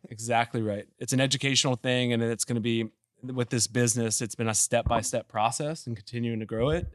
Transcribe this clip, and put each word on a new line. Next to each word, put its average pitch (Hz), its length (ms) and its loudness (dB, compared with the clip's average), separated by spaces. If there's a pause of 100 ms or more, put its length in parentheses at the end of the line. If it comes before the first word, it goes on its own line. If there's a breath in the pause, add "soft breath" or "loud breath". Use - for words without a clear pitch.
Exactly 117 540 0
right. 104 240 -4 (100)
It's - 160 -4
an 131 80 4
educational 135 540 2
thing, 123 380 2
and 117 100 2
it's 117 220 0
gonna 120 140 -2
be, 113 300 0 (320)
with 127 280 -4
this 117 180 0
business, 117 540 2
it's 110 140 -6
been 113 140 -2
a 110 60 0
step-by-step 117 720 0
process 123 600 -2
and 117 80 -6
continuing 117 440 -4
to 110 60 -6
grow 113 260 0
it. 175 240 -2